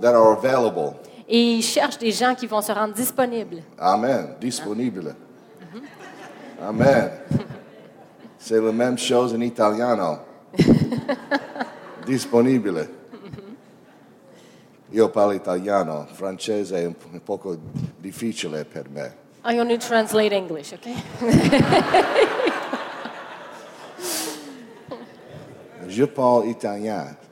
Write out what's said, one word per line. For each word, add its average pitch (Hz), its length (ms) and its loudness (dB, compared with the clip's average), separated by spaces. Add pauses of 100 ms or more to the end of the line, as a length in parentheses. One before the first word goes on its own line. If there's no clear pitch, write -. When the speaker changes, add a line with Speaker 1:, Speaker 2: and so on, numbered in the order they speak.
Speaker 1:
that 120 120 6
are 113 200 8
available. 90 640 0 (320)
Speaker 2:
Et 233 280 4
il 226 80 0
cherche 285 340 0
des 226 140 0
gens 240 240 0
qui 247 120 -8
vont 214 140 -2
se 214 100 -2
rendre 208 220 -2
disponibles. 226 680 -2 (160)
Speaker 1:
Amen. 131 640 0
Disponible. 104 760 -4 (460)
Speaker 2:
Ah. 185 140 -20
Mhm. 233 80 -16 (880)
Speaker 1:
Amen. 113 400 4 (1300)
C'est 113 240 0
la 110 100 2
même 120 260 0
chose 123 360 2
en 113 80 -2
italiano. 107 800 0 (340)
Speaker 2:
<laughs> - 1500 0
Speaker 1:
Disponibile. 117 840 2 (220)
Speaker 2:
Mhm. 196 440 -18 (1400)
Speaker 1:
Io 107 180 6
parlo 101 240 4
italiano, 92 800 0
francese 95 640 -4
è 85 80 0
un 85 100 -6
po-, - 160 -20
un 87 100 -14
poco 92 360 -6 (420)
difficile 90 640 -6
per 73 260 -14
me. 69 260 -10 (280)
Speaker 2:
I 240 160 0
only 233 180 2
translate 214 560 2
English, 170 400 -4
ok? - 140 -16 (320)
<laughs> - 1300 4 (3500)
Speaker 1:
Je 110 180 2
parle 123 420 4
italien. 104 680 -6 (160)